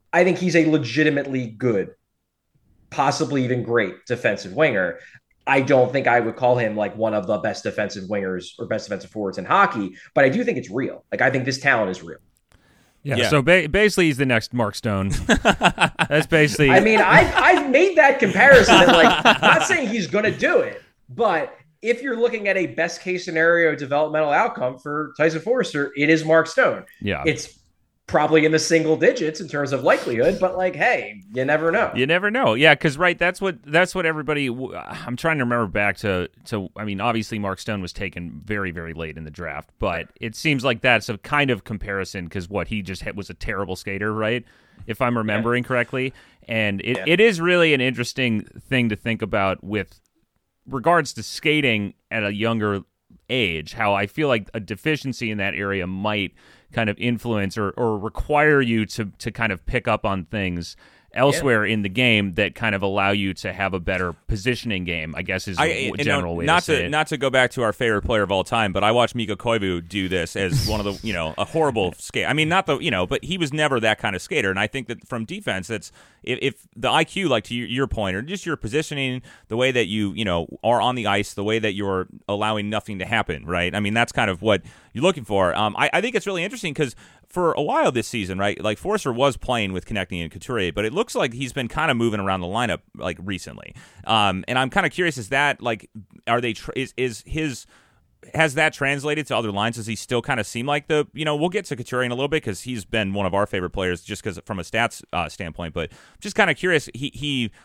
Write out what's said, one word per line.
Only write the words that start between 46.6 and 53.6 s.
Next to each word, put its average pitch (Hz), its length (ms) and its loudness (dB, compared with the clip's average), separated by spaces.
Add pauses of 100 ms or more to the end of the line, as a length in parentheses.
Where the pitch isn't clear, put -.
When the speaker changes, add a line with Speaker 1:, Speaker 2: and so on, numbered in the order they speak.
Speaker 2:
it, 123 160 0
Speaker 1:
Yeah. - 100 -6
Speaker 2:
it 170 120 4
is 208 220 6
really 170 320 4
an 131 80 4
interesting 120 600 0 (280)
thing 123 200 2
to 107 60 -2
think 113 280 -4
about 95 400 0
with 101 360 -6 (680)
regards 143 460 0
to 110 100 -10
skating 131 720 0 (160)
at 110 120 -4
a 101 100 -2
younger 107 480 0 (480)
age, 87 440 -2